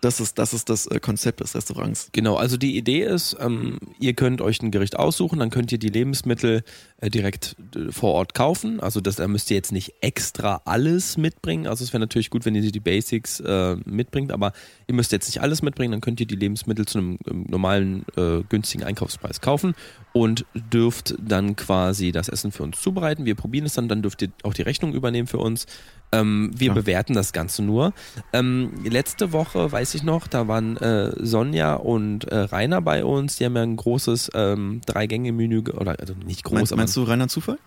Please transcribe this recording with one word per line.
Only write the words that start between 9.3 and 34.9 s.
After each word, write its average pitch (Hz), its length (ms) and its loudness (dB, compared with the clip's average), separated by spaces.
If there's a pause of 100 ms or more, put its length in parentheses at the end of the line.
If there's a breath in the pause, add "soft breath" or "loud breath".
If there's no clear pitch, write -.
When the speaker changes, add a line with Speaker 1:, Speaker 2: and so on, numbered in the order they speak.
Speaker 2:
ihr 107 60 4
jetzt 95 160 -2
nicht 92 300 -4
extra - 640 -2
alles 151 500 2
mitbringen. 165 520 -2
Also 123 180 -4
es 123 80 -8
wär 113 80 2
natürlich 110 300 0
gut, 120 120 -2
wenn 110 100 0
ihr 107 160 2
die 104 120 -4
Basics, 107 580 0
äh, 92 460 2
mitbringt, 135 480 -2
aber 101 180 0 (360 loud breath)
ihr 123 60 -2
müsst 120 200 2
jetzt - 160 0
nicht - 100 -4
alles 147 220 0
mitbringen, 131 320 -2
dann 104 80 -4
könnt 120 180 -4
ihr 113 80 -2
die 110 80 -4
Lebensmittel 104 500 0
zu - 120 -4
einem, 90 280 -2
ähm, 87 220 -4
normalen, 95 560 2 (140)
äh, 85 320 2
günstigen - 340 -2
Einkaufspreis - 560 -6
kaufen 147 340 2 (380 loud breath)
und 113 420 2
dürft 117 640 0
dann 101 380 0
quasi 92 560 2
das 85 160 -2
Essen - 240 -4
für - 120 -8
uns 76 180 -6
zubereiten. 160 420 0
Wir 110 120 2
probieren 131 300 -4
es 147 100 -2
dann, 120 120 -2
dann 107 140 0
dürft 101 200 -2
ihr 98 100 -2 (120)
auch 107 100 -2
die - 100 -2
Rechnung 147 300 0
übernehmen 120 340 0
für - 100 -4
uns. 113 280 0 (460 loud breath)
Ähm, 107 440 4
wir 127 120 2
Speaker 1:
Ja. 101 60 4
Speaker 2:
bewerten 101 420 2
das 95 180 2
Ganze 82 300 -2
nur. 117 280 2 (420 loud breath)
Ähm, 127 380 2 (120)
letzte 135 480 0
Woche, 160 400 0
weiß 131 240 -2
ich 151 80 -4
noch, 160 240 0
da 120 200 0
waren, 110 300 0
äh, 110 340 2 (140)
Sonja 120 480 2
und, 107 520 0
äh, - 120 2
Rainer 107 440 2
bei 156 220 2
uns. 139 340 0
Die 127 80 0
haben 123 100 0
ja 117 80 2
ein 113 120 0
großes, 117 600 0
ähm, 104 500 0
Drei-Gänge-Menü 113 800 0